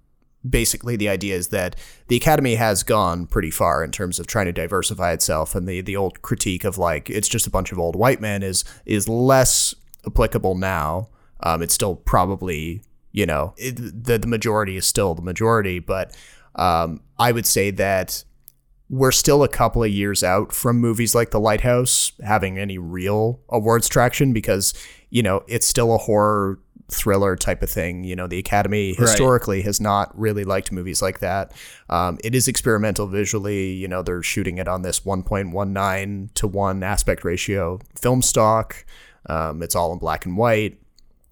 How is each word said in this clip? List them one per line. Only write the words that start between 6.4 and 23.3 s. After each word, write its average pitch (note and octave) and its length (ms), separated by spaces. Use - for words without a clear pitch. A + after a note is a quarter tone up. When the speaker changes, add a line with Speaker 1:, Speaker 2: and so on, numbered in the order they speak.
Speaker 1:
of, G2 140
like, E2 320
it's G2+ 180
just - 180
a - 40
bunch F#2+ 220
of F#2 60
old E2+ 180
white A#2+ 260
men G2+ 200
is, F#2+ 220
is G2+ 220
less C3 680
applicable G#2 480
now. F#2 540
Um, E2 200
it's E2 120
still G2 220
probably, F2+ 840
you G2 140
know, D#2 320
it, B2 180
the, A#2 420
the G#2+ 80
majority G#2+ 520
is F#2 80
still G2 280
the E2+ 80
majority, G2 560
but, F#2 380
um, E2 440
I A#2+ 140
would A#2 140
say G2+ 260
that F#2+ 520
we're C3 220
still D3 300
a C3 60
couple A#2 340
of A2 80
years G2+ 320
out F#2 300
from A#2+ 260
movies A#2 360
like A#2 160
The A2 100
Lighthouse B2 720
having F#2+ 360
any G2 180
real F#2+ 720